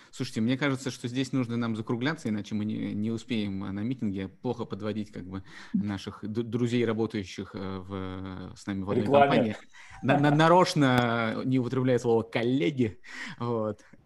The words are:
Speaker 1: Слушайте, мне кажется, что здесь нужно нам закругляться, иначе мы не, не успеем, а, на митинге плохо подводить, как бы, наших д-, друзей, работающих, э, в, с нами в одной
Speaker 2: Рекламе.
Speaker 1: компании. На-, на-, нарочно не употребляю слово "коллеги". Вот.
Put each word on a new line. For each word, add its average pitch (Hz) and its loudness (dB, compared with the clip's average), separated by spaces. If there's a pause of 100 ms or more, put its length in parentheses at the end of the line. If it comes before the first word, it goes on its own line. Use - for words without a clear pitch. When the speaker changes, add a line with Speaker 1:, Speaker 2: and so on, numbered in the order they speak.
(100)
Speaker 1:
Слушайте, 123 -4
мне 127 2
кажется, 135 -2
что - -8
здесь 131 -4
нужно 120 -2
нам 117 -2
закругляться, 123 -4
иначе 107 -4
мы 104 -2
не, 107 -4
не 104 -2
успеем, 104 -4
а, 98 -6
на 101 -6
митинге 104 -4
плохо 117 -6
подводить, 104 -6
как - -12
бы, 95 -8 (300)
наших 101 -4
д-, 107 -4
друзей, 120 0
работающих, 107 -4
э, 95 -8
в, 92 -10
с - -20
нами 98 -4
в 95 -4
одной 113 2
Speaker 2:
Рекламе. 143 8
Speaker 1:
компании. 110 2 (460)
На-, 139 4
на-, 143 6
нарочно 127 4
не 131 2
употребляю 127 2
слово 113 4
"коллеги". 127 0 (380)
Вот. 113 -2 (260)